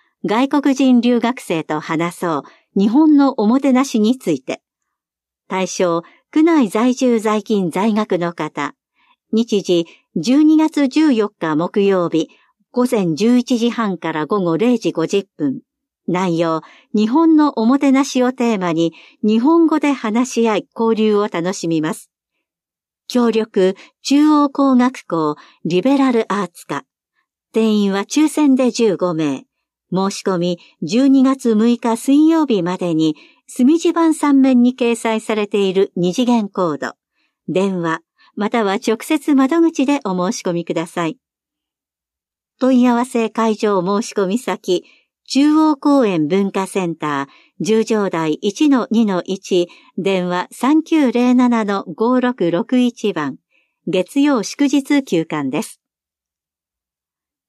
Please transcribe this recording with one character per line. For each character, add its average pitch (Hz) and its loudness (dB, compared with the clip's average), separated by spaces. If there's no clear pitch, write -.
外 226 0
国 277 0
人 254 4
留 240 2
学 233 -4
生 160 -6
と 151 -6
話 170 -6
そ 165 -4
う、 131 -6
日 196 2
本 302 4
の 277 4
お 214 -2
も 240 2
て 277 2
な 254 2
し 240 -2
に 220 2
つ 202 -4
い 139 -2
て。 - -10
対 185 -4
象、 170 -2
区 311 2
内 311 4
在 247 0
住 247 0
在 214 -2
勤 196 -2
在 208 -2
学 208 -2
の 170 -4
方。 151 -8
日 220 0
時、 170 0
十 247 2
二 311 6
月 302 0
十 302 2
四 214 0
日 156 -4
木 175 0
曜 190 2
日、 156 -2
午 247 0
前 185 0
十 226 2
一 240 -2
時 233 0
半 208 -4
か 160 -6
ら 151 -4
午 202 -2
後 165 0
零 233 0
時 165 -4
五 165 -2
十 196 -2
分。 143 -4
内 180 -2
容、 165 -2
日 214 0
本 320 4
の 302 2
お 220 -2
も 262 2
て 277 2
な 269 2
し 254 -2
を 247 0
テ 233 -2
ー 208 -2
マ 175 -2
に、 165 0
日 220 2
本 330 4
語 311 0
で 285 0
話 233 -2
し 233 2
合 214 0
い、 - -4
交 226 0
流 214 2
を 208 0
楽 175 -4
し 180 -8
み 165 0
ま 156 -4
す。 - -16
協 240 0
力、 202 0
中 294 2
央 294 2
工 277 0
学 254 0
校、 156 -4
リ 180 0
ベ 269 0
ラ 269 2
ル 233 -2
ア 202 -4
ー 175 -10
ツ - -20
科。 143 -8
定 220 2
員 208 2
は 196 -2
抽 294 0
選 294 2
で 254 2
十 220 0
五 180 -2
名。 147 -4
申 190 0
し - -12
込 190 -2
み、 175 -4
十 226 0
二 269 4
月 269 0
六 233 2
日 233 -2
水 285 2
曜 320 2
日 208 0
ま 180 -4
で 175 -4
に、 156 0
墨 277 2
地 339 0
板 330 2
三 285 2
面 262 4
に 247 2
掲 233 -2
載 220 -4
さ 220 -6
れ 208 -2
て 202 0
い 185 -2
る 196 0
二 180 -2
次 247 -2
元 226 0
コ 175 -2
ー 139 -6
ド。 - -8
電 185 -2
話、 165 -4
ま 202 -4
た 233 -2
は 196 -2
直 220 -2
接 311 -2
窓 269 2
口 330 2
で 285 0
お 180 -2
申 - -10
し - -12
込 180 -4
み 170 -4
く - -8
だ 165 -4
さ 170 -6
い。 156 -8
問 254 2
い 247 4
合 240 2
わ 240 0
せ 233 -2
会 220 -2
場 208 0
申 202 -2
し - -14
込 196 0
み 196 -2
先、 180 -4
中 294 2
央 311 2
公 285 2
園 170 0
文 196 0
化 190 -4
セ 185 -4
ン 165 -6
タ 143 -6
ー、 180 -6
十 220 0
条 214 -2
台 160 -2
一 247 -2
の 254 2
二 220 2
の 185 -2
一、 180 -4
電 180 -2
話 180 -4
三 302 0
九 302 0
零 247 2
七 247 2
の 202 -4
五 233 -2
六 247 -2
六 233 -2
一 233 -2
番、 151 -6
月 180 -2
曜 277 2
祝 - -2
日 277 0
休 160 -2
館 147 -6
で 147 -4
す。 - -16